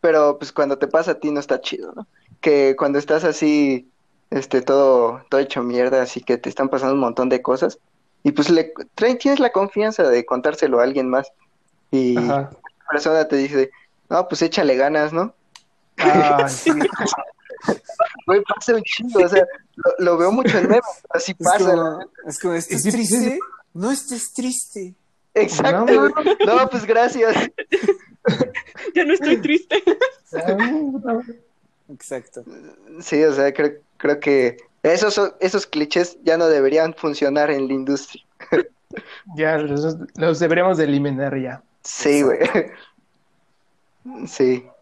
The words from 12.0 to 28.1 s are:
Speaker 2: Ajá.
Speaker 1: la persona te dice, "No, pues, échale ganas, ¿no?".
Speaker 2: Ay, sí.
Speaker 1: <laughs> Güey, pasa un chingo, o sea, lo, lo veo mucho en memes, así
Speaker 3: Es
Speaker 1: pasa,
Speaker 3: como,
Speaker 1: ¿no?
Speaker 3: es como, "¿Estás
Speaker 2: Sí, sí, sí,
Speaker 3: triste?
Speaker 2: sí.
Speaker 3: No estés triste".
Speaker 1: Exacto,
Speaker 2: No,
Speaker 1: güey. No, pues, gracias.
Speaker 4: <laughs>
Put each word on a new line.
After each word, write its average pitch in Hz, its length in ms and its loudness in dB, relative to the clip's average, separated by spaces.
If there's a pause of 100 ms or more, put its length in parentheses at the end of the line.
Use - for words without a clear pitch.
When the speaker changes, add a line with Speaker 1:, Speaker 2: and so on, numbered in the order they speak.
Speaker 2:
Ajá. 139 340 -2
Speaker 1:
la - 380 -20
persona 156 380 0
te 147 80 0
dice, 139 340 0 (380)
"No, 175 200 0
pues, 160 140 -4
échale 160 340 2
ganas, 151 360 0
¿no?". 180 220 -4 (640)
Speaker 2:
Ay, 143 500 4
sí. 139 220 -2
Speaker 1:
<laughs> - 680 -4 (920)
Güey, 403 160 4
pasa - 320 -2
un 220 80 -2
chingo, 226 420 -2
o 175 40 2
sea, 185 160 4 (320)
lo, 180 280 0
lo 175 140 2
veo 175 120 4
mucho 226 280 2
en 180 100 2
memes, 240 160 2 (260)
así 170 220 -4
Speaker 3:
Es - 120 -12
Speaker 1:
pasa, 180 140 4 (120)
Speaker 3:
como, 175 60 4
Speaker 1:
¿no? 160 220 -2 (300)
Speaker 3:
es 147 100 -10
como, 175 160 -2
"¿Estás 165 280 -4
Speaker 2:
Sí, 196 80 0
sí, 226 160 -2
sí, - 20 -4
Speaker 3:
triste? 247 260 0
Speaker 2:
sí. 330 40 -6 (340)
Speaker 3:
No 190 180 -4
estés 247 440 -8
triste". 220 600 -8 (400)
Speaker 1:
Exacto, 269 580 2
Speaker 2:
No, - 80 6 (100)
Speaker 1:
güey. - 20 -8 (340)
No, 254 240 4
pues, 240 140 -6
gracias. 226 500 2 (360)
Speaker 4:
<laughs> - 1200 -4